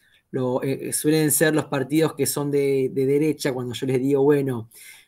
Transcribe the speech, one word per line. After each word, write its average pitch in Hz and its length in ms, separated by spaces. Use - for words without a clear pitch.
lo, 127 320
eh, - 300
suelen 151 380
ser 156 240
los 147 100
partidos 147 500
que 139 100
son 143 260
de, 139 420
de 135 120
derecha, 147 480
cuando 123 200
yo 139 120
les 131 140
digo, 135 240
"Bueno, 135 460